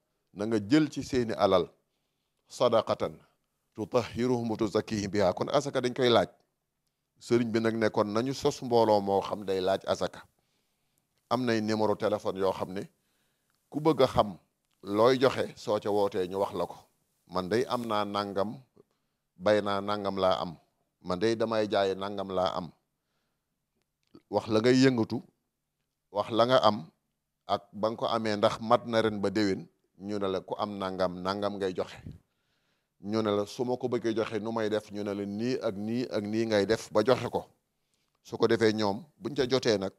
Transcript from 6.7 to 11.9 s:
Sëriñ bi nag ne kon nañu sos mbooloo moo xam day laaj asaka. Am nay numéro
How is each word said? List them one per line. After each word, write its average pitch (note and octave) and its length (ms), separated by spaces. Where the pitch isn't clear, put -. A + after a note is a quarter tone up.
Sëriñ A#2+ 320
bi A2 80
nag A2+ 160
ne A2 140
kon G#2+ 240
nañu B2 200
sos C3+ 280
mbooloo A2+ 400
moo G2 200
xam G2 240
day F#2+ 160
laaj F#2+ 260
asaka. F#2 340
Am B2 160
nay A2+ 160
numéro G#2+ 340